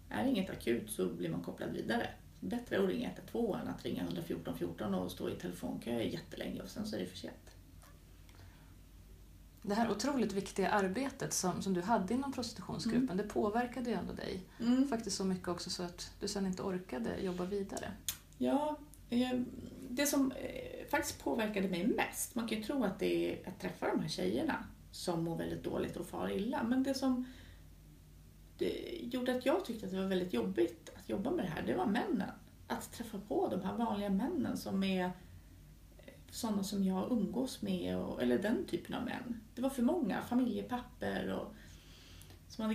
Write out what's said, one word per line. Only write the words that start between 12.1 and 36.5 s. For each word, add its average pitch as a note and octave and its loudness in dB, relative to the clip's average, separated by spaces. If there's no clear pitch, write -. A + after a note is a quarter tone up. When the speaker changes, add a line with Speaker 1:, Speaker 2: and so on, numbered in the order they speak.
Speaker 2:
inom C4+ 0
prostitutionsgruppen, A#3 0
Speaker 1:
Mm. F#3 0
Speaker 2:
det G3+ 2
påverkade A#3+ 0
ju G#3 0
ändå F3 -4
dig. - -4
Speaker 1:
Mm. B3+ 6
Speaker 2:
Faktiskt A3+ 0
så G3 0
mycket F#3 2
också F3 -2
så - -2
att - -6
du G3+ -2
sen G3 2
inte F#3 0
orkade F#3+ 0
jobba F3+ 0
vidare. G3 -2
Speaker 1:
Ja, D4 4
eh, B3 2
det C#4 2
som, C#4 4
eh, - -6
faktiskt - 0
påverkade G#3+ 2
mig F3+ 2
mest, - 0
man A3+ 0
kan G#3+ 0
ju G#3+ -4
tro C#4 2
att F#3+ 0
det F3 2
är - -6
att F#3 -10
träffa - -4
de D#4 2
här D#3+ 0
tjejerna A3 0
som E3 0
mår E3 0
väldigt E3 -4
dåligt - 0
och E3+ -4
far G3 -2
illa, A3+ 2
men B3+ 4
det C4+ 2
som B3+ 2
det - -2
gjorde B3 0
att B3+ 0
jag F4 4
tyckte G#3+ -6
att F#3 -4
det F#3+ 0
var F#3+ 2
väldigt F3+ 2
jobbigt - 2
att - -16
jobba G#3+ 0
med E4 2
det F3+ 0
här, D#3+ -2
det B3+ 2
var F4+ 2
männen. B3 2
Att - -4
träffa A3 -8
på E4+ 2
de F#3+ 0
här G3+ -2
vanliga G3+ 2
männen G#3+ 2
som G3 0
är, F#3+ 4
eh, F3+ 0
såna G3+ 0